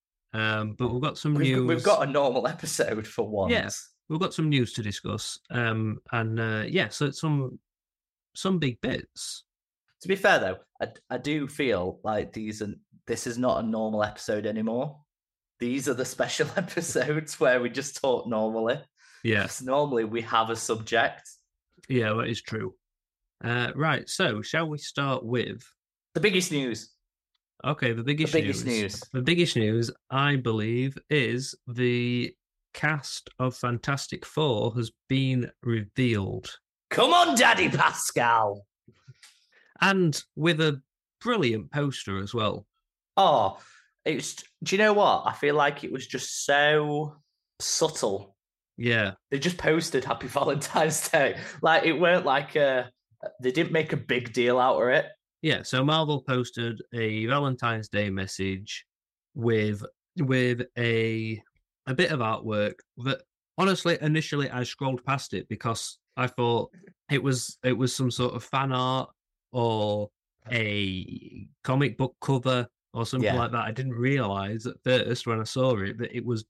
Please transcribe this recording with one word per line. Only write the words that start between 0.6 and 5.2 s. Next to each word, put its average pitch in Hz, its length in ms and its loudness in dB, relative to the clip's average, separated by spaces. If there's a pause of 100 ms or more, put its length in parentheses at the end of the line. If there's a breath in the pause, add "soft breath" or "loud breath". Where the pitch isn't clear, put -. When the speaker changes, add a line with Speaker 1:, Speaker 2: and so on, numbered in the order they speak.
Speaker 1:
but 120 180 -2
we've 127 100 -4
got 151 160 -2
some 151 180 0
Speaker 2:
We've, 135 220 2
Speaker 1:
news. 127 100 2
Speaker 2:
we've - 160 2
got 185 240 4
a 139 40 -4
normal 131 360 2
episode 139 580 -2
for 107 220 -4
once. 101 240 0
Speaker 1:
Yeah, 202 180 0 (400)
we've 156 100 -2
got 175 140 -2
some 156 160 2
news 131 240 2
to 120 80 -4
discuss, - 560 -6 (140)